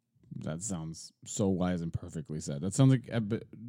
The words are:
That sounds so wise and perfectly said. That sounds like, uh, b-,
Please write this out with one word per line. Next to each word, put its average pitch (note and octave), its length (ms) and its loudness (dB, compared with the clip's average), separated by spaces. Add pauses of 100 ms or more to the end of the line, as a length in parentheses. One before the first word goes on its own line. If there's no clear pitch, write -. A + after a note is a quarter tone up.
(380)
That D#2+ 240 -4
sounds E2 500 -6 (140)
so G2+ 240 2
wise F2+ 320 2
and E2+ 100 -4
perfectly - 480 -6
said. C#2+ 220 -4
That F#2+ 120 -2
sounds C3+ 180 8
like, A#2+ 200 2
uh, A#2 80 0
b-, G#2+ 220 -2 (280)